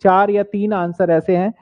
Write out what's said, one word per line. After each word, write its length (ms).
चार 280
या 140
तीन 300
आंसर 360
ऐसे 280
हैं 240